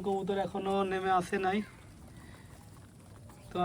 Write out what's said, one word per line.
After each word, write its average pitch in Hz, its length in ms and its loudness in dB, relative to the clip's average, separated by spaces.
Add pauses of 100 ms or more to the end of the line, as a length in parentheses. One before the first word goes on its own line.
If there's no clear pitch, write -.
কবুতর 196 300 2 (100)
এখনও 196 280 0 (160)
নেমে 190 200 2 (100)
আসে 180 160 0 (100)
নাই। 190 120 4 (1900)
তো - 140 -4